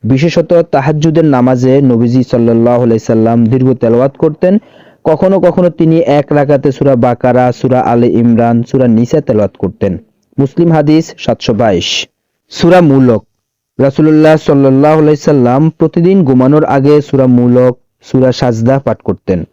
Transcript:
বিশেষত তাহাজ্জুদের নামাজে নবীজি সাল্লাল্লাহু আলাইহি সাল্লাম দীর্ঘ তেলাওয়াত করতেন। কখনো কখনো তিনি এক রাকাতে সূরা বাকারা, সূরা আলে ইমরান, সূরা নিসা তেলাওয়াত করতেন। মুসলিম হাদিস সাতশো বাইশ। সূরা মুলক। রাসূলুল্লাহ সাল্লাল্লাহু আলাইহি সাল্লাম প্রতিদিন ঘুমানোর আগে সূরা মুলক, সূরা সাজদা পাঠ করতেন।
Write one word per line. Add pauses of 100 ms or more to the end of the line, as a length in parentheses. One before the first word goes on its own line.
বিশেষত
তাহাজ্জুদের
নামাজে
নবীজি
সাল্লাল্লাহু
আলাইহি
সাল্লাম
দীর্ঘ
তেলাওয়াত
করতেন। (460)
কখনো
কখনো
তিনি
এক
রাকাতে
সূরা
বাকারা,
সূরা
আলে
ইমরান,
সূরা
নিসা
তেলাওয়াত
করতেন। (400)
মুসলিম
হাদিস
সাতশো
বাইশ। (420)
সূরা
মুলক। (560)
রাসূলুল্লাহ
সাল্লাল্লাহু
আলাইহি
সাল্লাম
প্রতিদিন
ঘুমানোর
আগে
সূরা
মুলক, (240)
সূরা
সাজদা
পাঠ
করতেন।